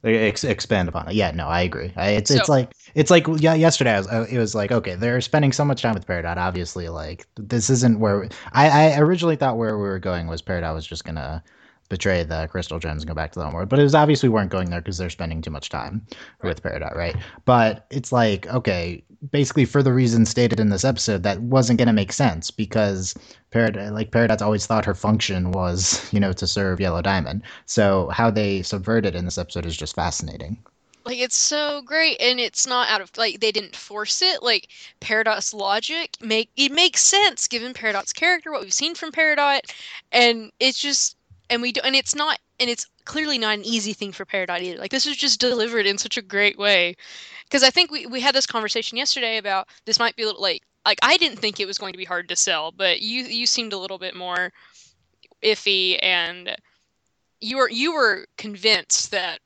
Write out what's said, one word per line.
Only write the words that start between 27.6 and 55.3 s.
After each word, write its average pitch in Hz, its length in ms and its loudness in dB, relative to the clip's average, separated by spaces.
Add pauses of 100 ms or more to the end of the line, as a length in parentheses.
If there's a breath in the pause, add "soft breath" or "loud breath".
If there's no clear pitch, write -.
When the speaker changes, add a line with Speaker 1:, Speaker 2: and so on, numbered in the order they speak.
Speaker 1:
So 98 420 4
how 117 220 2
they 101 320 0
subvert 104 420 0
it 92 100 0
in 90 120 -4
this 90 120 -6
episode 85 280 -6
is 82 100 -6
just - 180 -10
fascinating. 82 640 -6 (480)
Speaker 2:
Like, 247 140 -8
it's 247 180 -2
so 294 460 -2
great, 311 380 0
and 247 200 2
it's - 260 -2
not 247 220 0
out 208 140 0
of, - 160 -16
like, 208 220 -2
they 220 120 0
didn't 202 240 -6
force - 460 -6
it. 370 200 0
Like, 226 260 0 (320 loud breath)
Peridot's 214 520 0
logic, 214 680 -4
make, 220 340 -2
it 277 160 2
makes 349 300 2
sense 392 440 2
given 240 280 -6
Peridot's 208 400 -4
character, 339 360 -2
what 269 120 -6
we've 196 100 -6
seen 320 220 -2
from 320 180 -10
Peridot, 285 480 2 (500 loud breath)
and 233 480 2
it's 254 220 0
just, - 360 -2 (320)
and 240 140 0
we 247 80 -2
do, 220 140 -6
and 269 100 0
it's 269 200 0
not, 294 260 -2 (180)
and 247 120 0
it's - 160 -6 (180)
clearly 302 340 -4
not 214 200 -2
an 202 60 -14
easy 220 280 -4
thing 196 180 -8
for 190 140 -12
Peridot 180 380 -6
either. 180 160 -10
Like, 196 120 -10
this 269 160 0
was 294 100 -4
just - 220 0
delivered 233 480 0
in 202 120 0
such - 180 -6
a 233 60 -6
great 202 360 0
way. 185 380 2 (540 loud breath)
'Cause 269 120 2
I 262 60 6
think 349 220 2
we, 294 160 -10
we 254 120 -8
had 269 160 2
this 262 120 2
conversation 226 500 -4
yesterday 240 400 -2
about 196 320 -4 (160 soft breath)
this 214 140 -6
might 233 180 -2
be 233 60 -6
a 214 40 -2
little, 196 140 -6
like, 185 220 -2 (240)
like, 208 160 2
I 247 160 4
didn't 285 180 -2
think 214 240 -6
it 196 60 -4
was 190 100 -10
going 196 160 -8
to 180 60 -16
be 185 80 -12
hard 175 240 -8
to 175 60 -4
sell, 160 360 -2
but 180 300 -2
you, 247 220 -6
you 233 200 -6
seemed 226 300 -2
a 196 40 -10
little 190 200 -10
bit 185 180 -12
more 180 380 -6 (920 soft breath)